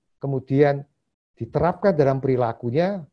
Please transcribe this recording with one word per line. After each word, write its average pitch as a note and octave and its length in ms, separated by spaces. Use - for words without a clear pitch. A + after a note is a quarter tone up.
kemudian C#3 640
diterapkan E3 640
dalam C3+ 240
perilakunya C3+ 800